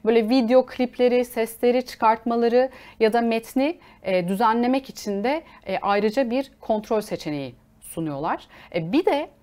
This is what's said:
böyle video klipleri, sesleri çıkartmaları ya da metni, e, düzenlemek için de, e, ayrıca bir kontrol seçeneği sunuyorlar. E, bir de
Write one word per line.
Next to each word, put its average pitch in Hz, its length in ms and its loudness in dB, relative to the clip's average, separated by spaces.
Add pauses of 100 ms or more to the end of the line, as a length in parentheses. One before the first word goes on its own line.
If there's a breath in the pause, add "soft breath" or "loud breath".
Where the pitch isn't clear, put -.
böyle 220 240 2
video 254 380 4
klipleri, 247 580 0
sesleri 240 600 0
çıkartmaları 233 840 0 (300 loud breath)
ya 220 120 4
da 233 80 2
metni, 233 580 -2 (240 loud breath)
e, 180 260 0
düzenlemek 240 600 0
için 202 360 -6
de, 302 180 -2 (240 loud breath)
e, 190 120 -4
ayrıca 214 520 0
bir 269 300 -4
kontrol 214 400 -2
seçeneği 147 540 -8 (260)
sunuyorlar. 160 680 -6 (280 loud breath)
E, 170 180 -4
bir 349 140 2
de 320 220 -2 (140)